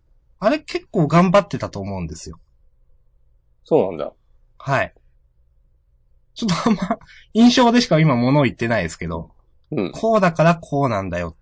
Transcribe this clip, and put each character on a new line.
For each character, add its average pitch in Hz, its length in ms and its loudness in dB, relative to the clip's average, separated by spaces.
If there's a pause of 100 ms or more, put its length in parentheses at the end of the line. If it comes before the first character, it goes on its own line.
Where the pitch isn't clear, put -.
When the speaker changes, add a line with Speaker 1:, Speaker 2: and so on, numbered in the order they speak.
(400)
Speaker 1:
あ 196 100 0
れ 302 100 0
結 - 280 -10
構 165 200 -2
頑 175 240 2
張 202 80 4
っ 196 80 0
て 127 100 -8
た 110 120 -8
と 101 100 -12
思 98 180 -10
う 92 40 -8
ん 82 60 -8
で 80 80 -14
す - 140 -18
よ。 73 100 -18 (1200)
Speaker 2:
そ 160 200 2
う - 40 -2
な 98 60 -8
ん 80 40 -10
だ。 73 160 -10 (440)
Speaker 1:
は 131 260 -2
い。 - 100 -10 (1400)
ち - 100 -12
ょ 233 40 -2
っ - 20 0
と 175 200 -2
あ - 20 4
ん 202 40 0
ま、 175 240 -6 (340)
印 240 180 6
象 240 200 4
で 240 100 4
し - 60 -2
か 156 120 2
今 156 160 4
物 127 260 2
を - 20 4
言 107 100 0
っ - 20 -20
て 117 120 -4
な 117 120 0
い 90 40 -2
で 82 60 -4
す - 80 -16
け 87 100 -10
ど、 82 240 -10 (400)
Speaker 2:
う 131 180 -4
ん。 - 20 -16
Speaker 1:
こ 220 240 0
う 208 60 2
だ 180 100 2
か 160 120 0
ら 165 120 4
こ 143 280 -4
う 135 60 2
な 104 120 -2
ん 95 80 -6
だ 87 100 -4
よ 85 220 -8